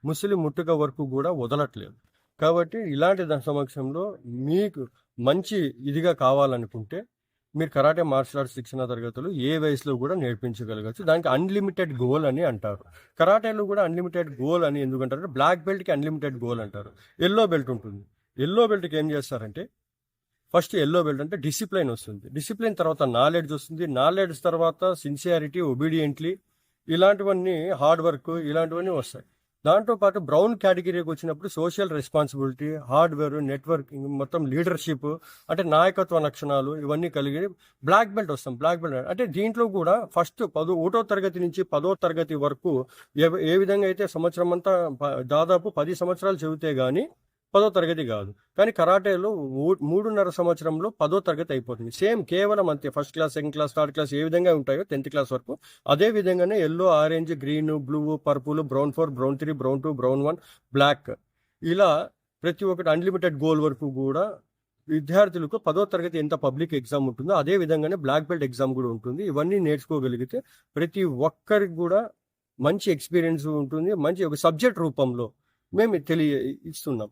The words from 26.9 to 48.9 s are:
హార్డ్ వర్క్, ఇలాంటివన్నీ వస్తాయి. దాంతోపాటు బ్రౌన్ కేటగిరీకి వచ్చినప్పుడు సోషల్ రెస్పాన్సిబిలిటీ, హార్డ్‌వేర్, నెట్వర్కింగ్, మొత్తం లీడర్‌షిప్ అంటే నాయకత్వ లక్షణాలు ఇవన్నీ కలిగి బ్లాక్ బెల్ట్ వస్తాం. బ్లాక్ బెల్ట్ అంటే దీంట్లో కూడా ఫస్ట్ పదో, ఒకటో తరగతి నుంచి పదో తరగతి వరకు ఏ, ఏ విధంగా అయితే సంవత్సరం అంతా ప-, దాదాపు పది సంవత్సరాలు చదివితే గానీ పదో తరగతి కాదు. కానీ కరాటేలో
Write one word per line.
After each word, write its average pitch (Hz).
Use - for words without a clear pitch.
హార్డ్ 160
వర్క్, 160
ఇలాంటివన్నీ 165
వస్తాయి. 135
దాంతోపాటు 202
బ్రౌన్ 175
కేటగిరీకి 180
వచ్చినప్పుడు 160
సోషల్ 170
రెస్పాన్సిబిలిటీ, 139
హార్డ్‌వేర్, 147
నెట్వర్కింగ్, 139
మొత్తం 143
లీడర్‌షిప్ 151
అంటే 165
నాయకత్వ 170
లక్షణాలు 143
ఇవన్నీ 151
కలిగి 143
బ్లాక్ 196
బెల్ట్ 196
వస్తాం. 131
బ్లాక్ 160
బెల్ట్ 143
అంటే 202
దీంట్లో 214
కూడా 175
ఫస్ట్ 170
పదో, 165
ఒకటో 190
తరగతి 190
నుంచి 175
పదో 165
తరగతి 160
వరకు 143
ఏ, 156
ఏ 160
విధంగా 196
అయితే 190
సంవత్సరం 175
అంతా 180
ప-, 139
దాదాపు 165
పది 160
సంవత్సరాలు 180
చదివితే 156
గానీ 131
పదో 202
తరగతి 165
కాదు. 104
కానీ 214
కరాటేలో 185